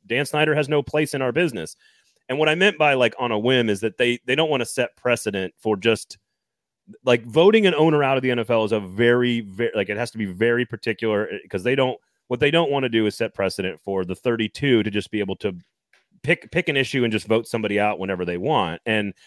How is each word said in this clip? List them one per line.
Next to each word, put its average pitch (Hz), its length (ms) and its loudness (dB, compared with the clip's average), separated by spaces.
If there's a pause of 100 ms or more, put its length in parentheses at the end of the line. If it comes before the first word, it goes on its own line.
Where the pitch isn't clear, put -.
Dan 127 180 -2
Snyder 151 300 0
has 143 140 0
no 147 120 0
place 151 320 -4
in 135 80 -4
our 127 120 -2
business. 117 420 -4 (540)
And 131 100 -2
what 156 80 2
I 156 80 2
meant 190 220 2
by, 151 160 2
like, 123 260 2
on 120 140 -2
a 107 40 0
whim 120 320 2
is 101 120 -2
that 107 160 -4
they, 120 280 0
they 127 100 0
don't 156 140 0
wanna 127 160 -2
set - 300 -4
precedent 101 640 -2
for 107 180 -2
just, 104 420 -2 (880)
like, 123 200 4
voting 190 420 6
an 170 80 2
owner 151 280 4
out 135 140 2
of 123 60 0
the 127 80 0
N 120 80 0
F 110 100 -4
L 113 140 4
is 104 80 -2
a 110 80 2
very, 117 640 2
very, 101 340 -4
like, 101 140 -2
it 104 80 -4
has 117 140 -6
to 110 60 -12
be 110 80 -4
very 117 400 0
particular, 107 640 -4
eh, 98 80 -8 (120)
'cause 92 140 -6
they 123 120 0
don't, 131 240 0 (280)
what 123 120 -4
they 143 100 2
don't 160 220 2
wanna 131 180 -2
do 113 160 2
is 104 100 0
set 113 200 -4
precedent 92 440 -4
for 98 240 -4
the 90 120 -6
thirty-two 117 640 0
to 104 80 -4
just 101 220 -6
be 107 80 -4
able 95 160 -4
to 98 200 -6 (680)
pick, - 280 -2
pick 175 180 -2
an 143 80 -2
issue 131 260 0
and 113 100 0
just 104 140 -2
vote 110 200 0
somebody 104 320 -2
out 104 200 0
whenever 92 260 -4
they 87 120 -4
want. 95 500 -2
And 107 260 -2 (140)